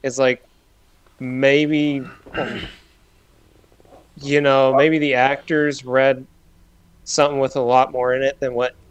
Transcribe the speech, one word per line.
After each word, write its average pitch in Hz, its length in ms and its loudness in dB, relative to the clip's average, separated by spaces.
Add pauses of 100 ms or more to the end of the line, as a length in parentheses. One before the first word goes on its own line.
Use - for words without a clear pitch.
It's 127 160 -6
like, 127 260 0 (720)
maybe, 139 840 0 (2250)
you 143 200 0
know, 135 360 4
maybe 160 220 4
the 143 160 -2
actors 139 720 0
read 131 420 0 (800)
something 143 360 0
with 135 160 -2
a 139 40 -2
lot 127 320 2
more 127 220 -2
in 135 80 -4
it 139 180 -2
than 127 140 -6
what 123 200 -4 (160)